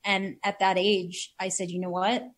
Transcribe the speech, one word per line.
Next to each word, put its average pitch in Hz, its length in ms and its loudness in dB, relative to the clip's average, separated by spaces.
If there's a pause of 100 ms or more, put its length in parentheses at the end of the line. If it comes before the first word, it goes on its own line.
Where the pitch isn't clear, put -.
And 196 400 -2
at 202 140 -2
that 190 220 4
age, 185 600 0
I 190 100 -4
said, 180 200 -4
"You 180 120 -4
know 180 100 -4
what?" 214 320 0 (140)